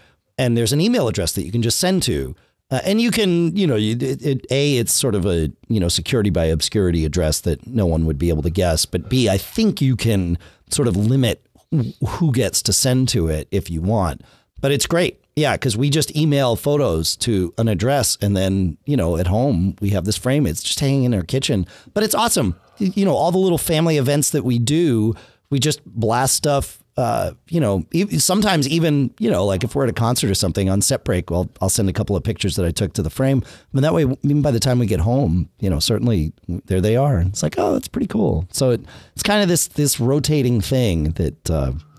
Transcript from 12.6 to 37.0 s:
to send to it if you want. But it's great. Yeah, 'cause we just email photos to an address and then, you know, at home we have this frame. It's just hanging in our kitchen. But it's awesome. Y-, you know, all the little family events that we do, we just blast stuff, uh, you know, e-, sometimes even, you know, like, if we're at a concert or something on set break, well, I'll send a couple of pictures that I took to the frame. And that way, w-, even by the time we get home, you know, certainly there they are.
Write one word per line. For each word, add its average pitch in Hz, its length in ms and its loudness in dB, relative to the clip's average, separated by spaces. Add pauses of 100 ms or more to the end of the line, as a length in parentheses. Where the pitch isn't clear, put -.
to 107 100 0
send 131 360 2
to 82 200 0
it 78 220 -4
if 95 180 -4
you 80 120 -4
want. 92 400 -2 (380)
But - 140 0
it's - 120 0
great. 170 360 0 (160)
Yeah, 135 180 2
'cause 110 220 -2
we 143 120 0
just 151 260 0
email 139 420 2
photos 123 600 0
to 92 420 0
an 113 100 2
address 117 520 0
and 101 140 0
then, 95 500 0
you 143 120 0
know, 85 200 0
at 87 100 0
home 98 520 0
we 101 120 -2
have 92 120 0
this 104 140 -2
frame. 139 300 0
It's 82 160 -4
just - 160 -6
hanging 139 240 0
in 123 100 0
our 95 100 0
kitchen. 123 440 -2 (260)
But 208 100 -2
it's - 120 -2
awesome. 165 400 0 (260)
Y-, 185 140 0
you 196 100 2
know, 151 100 2
all 160 160 0
the 180 60 0
little 185 220 2
family 160 380 2
events 143 340 2
that 143 120 -2
we 123 160 0
do, 117 540 2 (380)
we 139 80 0
just 147 260 -2
blast 113 480 0
stuff, 139 460 -2 (180)
uh, 113 360 -2 (160)
you 165 100 -2
know, 101 340 0
e-, 180 240 0
sometimes 185 500 2
even, 147 520 2
you 113 100 0
know, 98 160 2
like, 95 180 0
if 120 120 -4
we're 139 80 2
at 120 80 2
a - 20 -8
concert 113 380 0
or - 20 2
something 95 380 0
on 98 100 2
set - 220 -2
break, 90 260 -2
well, 87 180 -2 (140)
I'll 95 80 0
send 101 180 0
a 90 60 0
couple 101 220 -2
of - 80 -2
pictures 95 320 -2
that 90 100 0
I 82 60 0
took 98 220 -2
to 101 100 -2
the 156 80 -2
frame. 135 320 0 (300)
And 131 100 2
that 165 100 2
way, 165 80 2
w-, 135 220 0
even 147 180 2
by 143 80 2
the 113 100 2
time 123 200 2
we 117 80 2
get 90 140 0
home, 98 480 0 (100)
you 98 100 0
know, 78 100 0
certainly 104 540 0 (140)
there 90 340 -2
they 87 140 2
are. 135 240 2